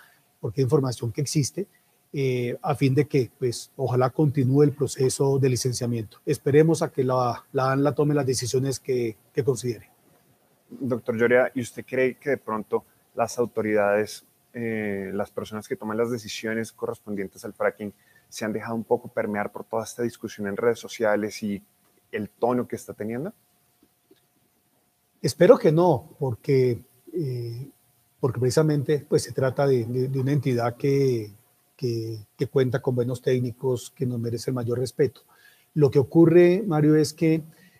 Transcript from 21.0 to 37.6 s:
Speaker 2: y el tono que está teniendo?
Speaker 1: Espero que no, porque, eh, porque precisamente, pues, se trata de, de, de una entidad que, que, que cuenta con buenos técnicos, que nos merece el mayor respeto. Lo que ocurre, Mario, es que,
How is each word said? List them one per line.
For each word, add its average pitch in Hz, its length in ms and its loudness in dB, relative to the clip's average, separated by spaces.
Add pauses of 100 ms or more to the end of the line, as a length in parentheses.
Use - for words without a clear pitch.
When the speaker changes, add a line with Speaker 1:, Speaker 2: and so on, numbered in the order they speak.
Speaker 2:
y 101 180 -6 (500)
el 104 180 -6
tono 123 380 -2
que 117 100 -8
está - 160 -14
teniendo? 120 400 -8 (1900)
Speaker 1:
Espero 175 360 6
que 170 140 2
no, 160 460 2
porque, 127 640 0 (320)
eh, 123 540 -8 (520)
porque 120 200 -2
precisamente, 147 680 0
pues, 147 160 2
se 120 100 -12
trata 135 340 0
de, 127 180 2
de, 127 220 -4
de 135 120 -4
una 131 120 -2
entidad 120 460 -2
que, 131 540 0 (440)
que, 113 500 -6 (120)
que 131 100 -4
cuenta 131 340 0
con 131 140 -2
buenos 123 260 -2
técnicos, 127 760 -2
que 131 100 -4
nos 123 140 -4
merece 117 320 -6
el 131 40 -4
mayor 120 240 -2
respeto. 131 420 -2 (520)
Lo 143 180 4
que 147 80 4
ocurre, 175 640 6
Mario, 151 300 4
es 151 180 2
que, 160 300 0 (360)